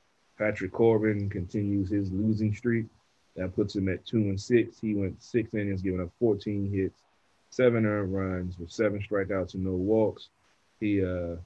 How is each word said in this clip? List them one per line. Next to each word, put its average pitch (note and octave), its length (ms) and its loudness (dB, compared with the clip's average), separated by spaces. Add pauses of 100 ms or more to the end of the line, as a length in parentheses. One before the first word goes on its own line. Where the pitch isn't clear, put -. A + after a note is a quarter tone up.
(380)
Patrick G#2 340 -2
Corbin G#2+ 580 4
continues G2 600 -2
his G2+ 200 0
losing G#2+ 440 0
streak. A#2 320 -2 (500)
That F#2 180 -4
puts G#2 220 0
him G2 120 0
at - 160 -4
two A#2 140 -2
and G2+ 220 0
six. A2+ 400 2
He A2 140 -2
went G2 280 -2
six - 320 -2
innings, G2+ 280 -2
giving F#2 180 -2
up F2 180 -6
fourteen G2+ 520 0
hits, F#2+ 300 -2 (480)
seven A#2 380 4
earned G#2 280 0
runs F2+ 440 -2
with E2 120 -12
seven G#2 300 0
strikeouts G2 540 -2
and F#2+ 100 -4
no F#2 80 -2
walks. G2+ 560 0 (520)
He, G2+ 220 0
uh, F2+ 440 -4